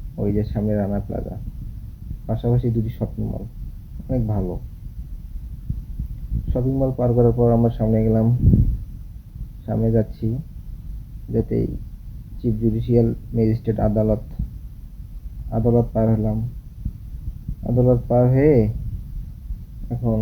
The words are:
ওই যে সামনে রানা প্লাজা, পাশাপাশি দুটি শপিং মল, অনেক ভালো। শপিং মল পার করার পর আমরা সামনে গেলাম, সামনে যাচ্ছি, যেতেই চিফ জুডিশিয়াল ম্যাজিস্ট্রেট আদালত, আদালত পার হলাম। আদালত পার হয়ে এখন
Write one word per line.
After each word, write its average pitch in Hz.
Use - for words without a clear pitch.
ওই 104
যে 107
সামনে 104
রানা 101
প্লাজা, -
পাশাপাশি 123
দুটি 110
শপিং 110
মল, -
অনেক 127
ভালো। 92
শপিং 127
মল 135
পার 123
করার 120
পর 120
আমরা 117
সামনে 110
গেলাম, 110
সামনে 113
যাচ্ছি, 110
যেতেই 113
চিফ 117
জুডিশিয়াল 117
ম্যাজিস্ট্রেট 113
আদালত, 107
আদালত 117
পার 110
হলাম। 107
আদালত 123
পার 123
হয়ে 139
এখন 117